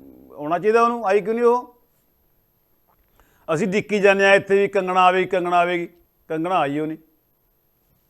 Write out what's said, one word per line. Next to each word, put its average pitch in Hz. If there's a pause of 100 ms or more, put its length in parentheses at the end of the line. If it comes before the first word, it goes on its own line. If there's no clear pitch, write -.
(360)
"ਆਉਣਾ 151
ਚਾਹੀਦਾ 214
ਉਹਨੂੰ, 233
ਆਈ 202
ਕਿਉਂ 208
ਨਹੀਂ 240
ਉਹ?" 240 (1700)
ਅਸੀਂ 170
ਡਿੱਕੀ 202
ਜਾਂਦੇ 196
ਆ 196
ਇੱਥੇ 196
ਵੀ, 202
"ਕੰਗਣਾ 185
ਆਵੇਗੀ, 185
ਕੰਗਣਾ 175
ਆਵੇਗੀ।" 175 (400)
ਕੰਗਣਾ 165
ਆਈ 143
ਓ 156
ਨਹੀਂ, 156 (1120)